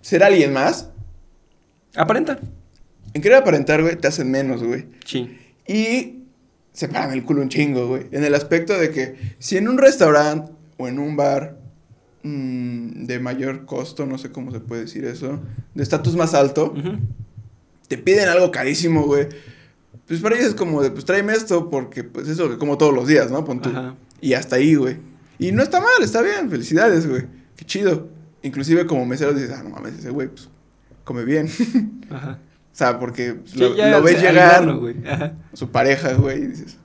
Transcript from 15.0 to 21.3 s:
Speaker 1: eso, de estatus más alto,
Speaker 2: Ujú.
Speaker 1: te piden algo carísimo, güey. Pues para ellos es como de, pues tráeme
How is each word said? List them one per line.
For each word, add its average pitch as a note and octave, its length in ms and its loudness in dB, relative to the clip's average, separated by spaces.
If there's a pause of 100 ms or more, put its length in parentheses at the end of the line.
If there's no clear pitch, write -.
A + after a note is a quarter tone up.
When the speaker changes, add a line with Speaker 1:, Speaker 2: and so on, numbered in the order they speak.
Speaker 1:
eso, C3+ 360 -8 (340)
de C#3+ 80 -4
estatus D3+ 320 0
más E3 180 0
alto, D3 460 2
Speaker 2:
Ujú. F3+ 200 -6 (920)
Speaker 1:
te B2+ 100 -6
piden G3 300 2
algo F3 240 4
carísimo, D3+ 500 0
güey. C#3+ 240 2 (840)
Pues E3 120 -6
para A3 140 0
ellos A#3+ 140 2
es G#3 60 -2
como E3 280 -2
de, C3+ 80 2
pues D3+ 140 -12
tráeme G3+ 280 0